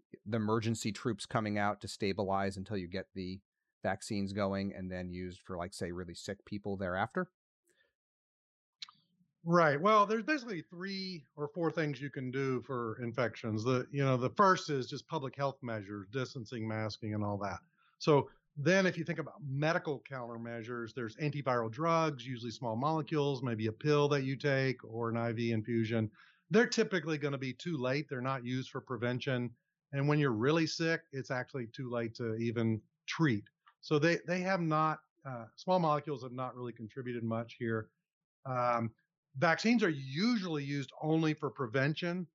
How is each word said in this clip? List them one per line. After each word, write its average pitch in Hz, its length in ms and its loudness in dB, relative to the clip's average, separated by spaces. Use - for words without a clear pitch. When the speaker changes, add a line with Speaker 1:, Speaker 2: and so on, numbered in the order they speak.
Speaker 1:
the 110 140 -4
emergency 110 540 0
troops 107 340 -4
coming 107 320 0
out 104 240 0
to 104 60 -10
stabilize 98 680 -2
until 98 200 -6
you 90 100 -4
get 92 260 -6
the 95 280 -8
vaccines 98 520 -2
going 98 400 0
and 92 180 -8
then 90 180 -6
used 90 320 -8
for, 92 160 -8
like, 87 160 -4
say, 90 180 -4
really 87 240 -8
sick - 300 -10
people 104 320 -6
thereafter? 98 540 -2
Speaker 2:
Right. 165 340 6
Well, 208 260 6
there's 220 180 0
basically 240 400 -2
three 185 600 -10
or 147 120 -4
four 165 240 0
things 151 300 0
you 143 80 -6
can 131 200 -6
do 131 340 0
for 120 380 -4
infections. 117 640 -2
The, 127 260 2
you 139 140 -2
know, 135 140 4
the 120 140 0
first 185 380 6
is 131 180 -2
just 127 200 -10
public 135 280 -6
health 139 280 -4
measures, 104 480 -6
distancing, 123 560 -6
masking, 110 460 -4
and 107 100 -2
all 101 140 -2
that. 98 240 -6
So 139 300 4
then 180 280 4
if 170 120 0
you 170 80 -4
think 160 120 -4
about 143 240 -10
medical 151 640 0
countermeasures, 117 920 -8
there's 113 220 -6
antiviral 135 560 0
drugs, 156 560 0
usually 120 240 -6
small 113 240 -4
molecules, 143 640 0
maybe 113 260 0
a 107 40 2
pill 147 380 4
that 143 140 2
you 135 120 0
take 135 480 2
or 113 260 -4
an 113 60 0
I 117 160 0
V 117 220 0
infusion. 110 580 2
They're 226 180 6
typically 175 500 0
gonna 139 200 -2
be 127 160 -4
too 170 240 -6
late. 135 320 0
They're 135 100 -6
not 131 240 -4
used 127 280 -4
for - 100 -6
prevention. 123 720 -2
And 139 160 2
when 151 100 6
you're 139 140 4
really 151 340 4
sick, 165 360 0
it's 135 180 -6
actually 127 360 -4
too 123 220 -10
late 117 260 -2
to 113 200 -4
even 113 460 2
treat. 123 420 2
So 151 200 2
they, 165 180 4
they 180 140 0
have 190 180 2
not, 156 400 2
uh, 120 200 -8
small 185 240 4
molecules 151 440 2
have 123 100 -8
not 127 220 -6
really 123 180 -8
contributed 120 500 -6
much 113 300 -2
here. 113 360 -2
Um, 123 480 2
vaccines 175 460 4
are 190 60 4
usually 160 760 0
used 139 280 -4
only 156 320 4
for 147 160 -2
prevention. 147 840 0